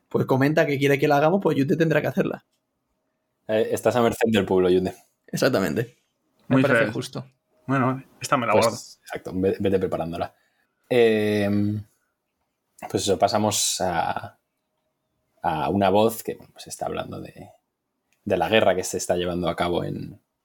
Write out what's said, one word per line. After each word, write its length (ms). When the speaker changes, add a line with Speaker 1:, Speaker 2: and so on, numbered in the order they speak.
Speaker 1:
pues 160
comenta 420
que 120
quiere 200
que 100
la 100
hagamos, 240
pues 160
Yute 180
tendrá 240
que 60
hacerla. 400
Speaker 2:
Eh, 240
estás 240
a 60
merced 280
del 160
pueblo, 240
Yute. 240
Speaker 1:
Exactamente. 720
Speaker 3:
Me 80
Speaker 4:
Muy 60
Speaker 3:
parece 220
Speaker 4:
fair. 80
Speaker 3:
justo. 340
Speaker 4:
Bueno, 200
vale. 200
Esta 160
me 100
la 60
Speaker 2:
Pues, 140
Speaker 4:
guardo. 120
Speaker 2:
exacto, 320
ve-, 240
vete 200
preparándola. 560
Em, 960
pues 140
eso, 140
pasamos 600
a, 580
a 280
una 200
voz 320
que, 120
bueno, 180
pues 140
está 200
hablando 340
de, 300
de 120
la 120
guerra 260
que 100
se 140
está 180
llevando 320
a 80
cabo 280
en, 360